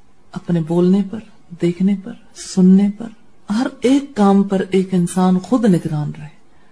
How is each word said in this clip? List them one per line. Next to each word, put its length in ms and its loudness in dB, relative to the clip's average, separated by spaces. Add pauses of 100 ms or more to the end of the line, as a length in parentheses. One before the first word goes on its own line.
(320)
اپنے 360 -4
بولنے 340 2 (100)
پر، 80 -10 (420)
دیکھنے 420 0
پر، 100 -16 (220)
سننے 640 4
پر، 100 -14 (440)
ہر 160 -2 (140)
ایک 340 0
کام 280 4
پر 180 -2 (100)
ایک 200 0
انسان 480 0
خود 260 -2
نگران 520 0
رہے۔ 220 -18 (320)